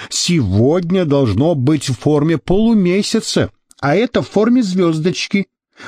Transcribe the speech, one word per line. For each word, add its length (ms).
Сегодня 960
должно 500
быть 340
в 60
форме 440
полумесяца, 1120
а 160
это 260
в 60
форме 340
звёздочки. 840